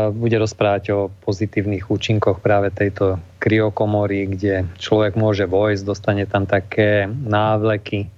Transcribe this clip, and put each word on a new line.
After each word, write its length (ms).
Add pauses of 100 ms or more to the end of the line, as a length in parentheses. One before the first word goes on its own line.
(100)
bude 260
rozprávať 540
o 100 (200)
pozitívnych 680
účinkoch 540
práve 300
tejto 480 (200)
kryokomory, 920
kde 240 (240)
človek 380
môže 320
vojsť, 380
dostane 400
tam 200
také 600
návleky 1120